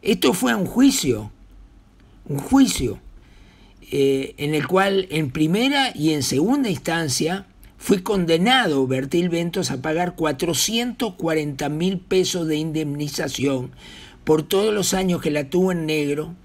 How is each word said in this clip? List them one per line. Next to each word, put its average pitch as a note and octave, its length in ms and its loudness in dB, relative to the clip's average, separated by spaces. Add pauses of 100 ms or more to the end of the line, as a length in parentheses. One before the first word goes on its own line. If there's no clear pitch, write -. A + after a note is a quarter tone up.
Esto A3 320 2
fue A#3+ 220 2
un F#3 100 0
juicio, B2+ 640 2 (960)
un C#3 120 -6
juicio, F3+ 640 2 (880)
eh, C#3 480 0
en D3 160 -2
el D3 120 -2
cual F#3+ 440 2
en D3+ 200 -2
primera A3 640 0
y D#3 180 0
en D3 100 -2
segunda A3 480 0
instancia E3 760 -2 (320)
fue F#3+ 240 2
condenado F3+ 840 2
Bertil C#3 420 0
Ventos E3+ 420 -2
a C3 100 -6
pagar E3+ 360 -2
cuatrocientos F#3+ 1000 -2
cuarenta D3+ 540 -2
mil F3 300 -2
pesos F3+ 500 0
de D#3 80 0
indemnización D3 1120 -4 (540)
por D#3 180 2
todos G3+ 320 0
los G3+ 180 -2
años F#3 280 0
que D#3+ 100 -2
la D3 200 -2
tuvo F#3 220 2
en E3 140 -4
negro D3+ 480 -2 (100)